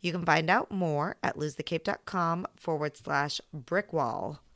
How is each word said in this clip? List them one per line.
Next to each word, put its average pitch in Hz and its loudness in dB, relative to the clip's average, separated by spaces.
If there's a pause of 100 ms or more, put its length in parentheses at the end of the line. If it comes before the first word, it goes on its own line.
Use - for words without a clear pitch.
You 175 0
can 170 -2
find 160 6
out 214 4
more 170 0
at - -2
lose 147 -2
the - -10
cape 160 -2
dot - -4
com 170 0 (100)
forward 151 -2
slash 143 -2 (140)
brick 170 -2
wall. 127 -2 (140)